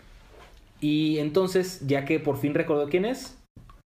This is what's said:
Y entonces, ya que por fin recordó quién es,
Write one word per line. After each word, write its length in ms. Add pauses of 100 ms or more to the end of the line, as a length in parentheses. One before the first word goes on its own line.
(800)
Y 380
entonces, 680
ya 180
que 140
por 180
fin 180
recordó 340
quién 160
es, 340 (540)